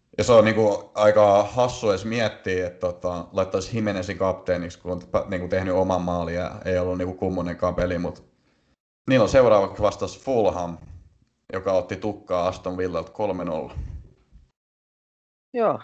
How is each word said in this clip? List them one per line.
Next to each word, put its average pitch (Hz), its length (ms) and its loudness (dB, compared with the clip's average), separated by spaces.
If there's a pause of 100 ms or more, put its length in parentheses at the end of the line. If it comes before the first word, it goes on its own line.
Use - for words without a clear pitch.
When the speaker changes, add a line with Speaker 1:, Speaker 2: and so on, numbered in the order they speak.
(180)
Speaker 1:
Ja 107 60 -2
se 123 80 2
on 110 140 10
niinku 107 480 2
aika 104 500 6
hassu 120 460 -2
edes 95 160 0
miettiä, 104 640 -4
että - 120 -12
tota, 87 520 -6
laittaisi 98 460 -2
Jimenezin 98 400 -4
kapteeniksi, 87 640 -4
kun 87 120 -10
on 85 100 -6 (100)
pä-, - 180 -2
niinku 90 180 -6
tehnyt 95 260 -2
oman 92 280 0
maalin 87 340 -4
ja 87 160 -6 (140)
ei 92 120 0
ollut 90 200 -2
niinku 90 160 -6
kummonenkaan 87 600 -4
peli, 87 220 -2
mut - 280 -6 (840)
niillä 131 160 4
on 95 60 2
seuraavaksi 107 520 4
vastas 101 380 -2
Fulham, 90 580 -2 (760)
joka 95 180 -4
otti 92 240 0
tukkaa 92 520 -4
Aston 92 300 -6
Villalta 85 340 -4
kolme 92 340 -6
nolla. 78 280 -6 (1800)
Speaker 2:
Joo, 220 300 0